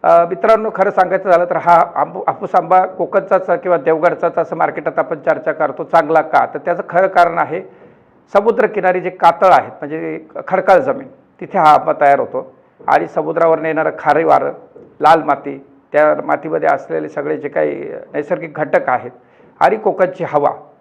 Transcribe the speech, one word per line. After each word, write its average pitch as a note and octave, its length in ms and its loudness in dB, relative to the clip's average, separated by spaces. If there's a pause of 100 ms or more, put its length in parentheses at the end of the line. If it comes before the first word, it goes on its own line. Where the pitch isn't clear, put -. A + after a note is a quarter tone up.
अ, E3+ 220 4
मित्रांनो, G#3+ 500 0
खरं G3 160 0
सांगायचं F#3 400 0
झालं, F3 140 4
तर F3 120 -4
हा E3 380 4
आंब-, E3+ 320 -4
हापूस - 280 -6
आंबा F#3 320 4
कोकणचाच F#3 640 -2 (120)
किंवा F3+ 140 0
देवगडचाच D#3+ 640 0
असं E3 180 -4
मार्केटात D#3+ 420 -4
आपण D#3+ 220 -4
चर्चा D3+ 320 -2
करतो, D3+ 320 -4
चांगला D#3 380 2
का? D3+ 320 0
तर D#3 40 -8
त्याचं F3 300 -4
खरं F#3 180 2
कारण E3+ 320 2
आहे, D#3 240 -4 (720)
समुद्रकिनारी G3 680 0
जे F3 100 -6
कातळ F3+ 400 2
आहेत, C3+ 220 2
म्हणजे D#3+ 540 -10 (220)
खडकाळ F#3 300 4
जमीन, C3+ 300 -2 (320)
तिथे - 180 -6
हा D3+ 160 6
आंबा D3+ 260 0
तयार C#3 200 4
होतो. - 340 -8 (320)
आणि - 220 0
समुद्रावरून D#3+ 580 0
येणारं D#3 320 -2
खारे D3+ 260 0
वारं, C#3+ 280 2 (480)
लाल D#3 220 4
माती, C#3 440 -6 (260)
त्या D3+ 320 2
मातीमध्ये D#3 480 -2
असलेले D3+ 360 -6
सगळे D3+ 280 -6
जे C#3 120 -10
काही D3 440 -4 (200)
नैसर्गिक D#3 420 -8
घटक D3+ 340 -2
आहेत B2 220 -4 (500)
आणि F3+ 160 2
कोकणची F#3 480 -2
हवा C#3+ 260 -2 (300)